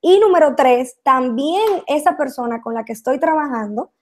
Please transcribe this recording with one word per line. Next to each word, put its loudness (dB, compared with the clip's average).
Y 6
número 4
tres, 2
también 0
esa 0
persona -6
con -10
la -6
que -12
estoy -4
trabajando -4